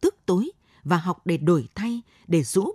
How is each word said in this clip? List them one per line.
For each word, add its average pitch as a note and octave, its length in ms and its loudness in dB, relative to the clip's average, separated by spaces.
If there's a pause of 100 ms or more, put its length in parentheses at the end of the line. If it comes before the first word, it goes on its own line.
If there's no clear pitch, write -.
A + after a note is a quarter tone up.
tức F4+ 140 2 (120)
tối G3 240 0 (340)
và D#3 120 2
học F3 300 -4
để E3+ 100 0
đổi D3+ 380 2
thay, A#3 280 -6 (240)
để E3 160 2
rũ G3 320 -2